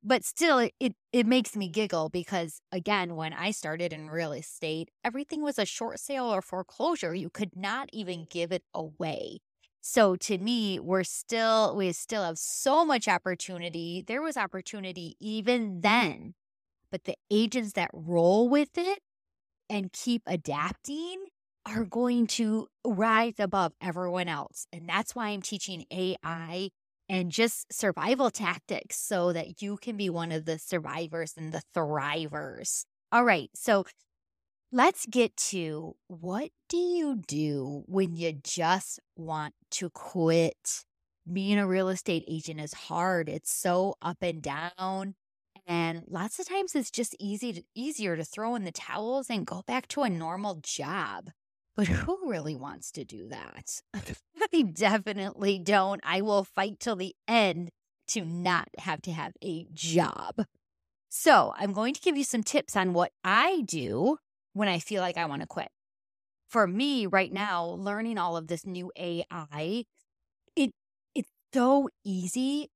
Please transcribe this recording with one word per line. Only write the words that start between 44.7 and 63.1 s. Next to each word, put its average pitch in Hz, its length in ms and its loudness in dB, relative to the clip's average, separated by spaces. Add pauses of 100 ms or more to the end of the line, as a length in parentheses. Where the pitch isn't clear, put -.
And 170 400 0
lots 180 320 -6
of 370 80 -6
times 381 280 -2
it's 269 160 0
just - 280 -4
easy 208 360 -4
to, 170 80 -10 (120)
easier 220 420 -4
to 160 80 -4
throw 226 300 -4
in 214 100 -4
the 170 60 -6
towels 233 600 -4
and 196 160 -2
go 180 200 -8
back 254 220 -2
to 285 140 -2
a 240 80 2
normal 175 460 -4
job. 147 760 -6 (440)
But 202 120 2
who 330 320 0 (100)
really 156 260 -4
wants 135 380 -12
to 135 140 -10
do 104 220 -14
that? - 520 -12 (140)
<laughs> - 580 -6
I 339 80 6
definitely 196 1000 2
don't. 196 460 4
I 180 160 2
will 202 240 4
fight 196 360 -4
till 226 160 -2
the 185 180 -6 (120)
end 180 440 4 (380)
to 190 180 -2
not 175 500 0
have 156 260 -4
to 180 100 -8
have 160 200 -6 (100)
a 170 300 -6
job. 165 720 0 (640)
So 180 480 8
I'm 202 160 -2
going 226 220 0
to - 80 -10
give 311 160 2
you 277 60 0
some 226 180 -2
tips - 340 0
on 185 160 2
what 175 200 2 (120)